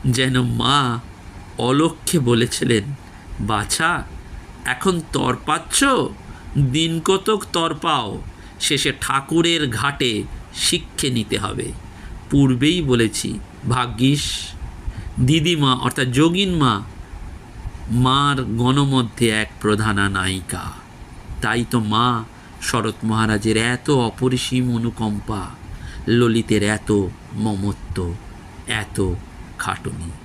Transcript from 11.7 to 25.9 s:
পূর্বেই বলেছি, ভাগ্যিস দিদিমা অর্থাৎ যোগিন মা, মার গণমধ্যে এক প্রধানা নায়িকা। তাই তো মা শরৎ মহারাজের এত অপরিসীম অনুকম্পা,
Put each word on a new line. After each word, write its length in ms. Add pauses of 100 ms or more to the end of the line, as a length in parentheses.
পূর্বেই 520
বলেছি, 560 (320)
ভাগ্যিস 800 (720)
দিদিমা 540
অর্থাৎ 340
যোগিন 460
মা, 280 (1080)
মার 540
গণমধ্যে 840
এক 200 (100)
প্রধানা 480
নায়িকা। 640 (680)
তাই 300
তো 100
মা 440 (380)
শরৎ 320 (100)
মহারাজের 520
এত 340
অপরিসীম 840
অনুকম্পা, 720 (600)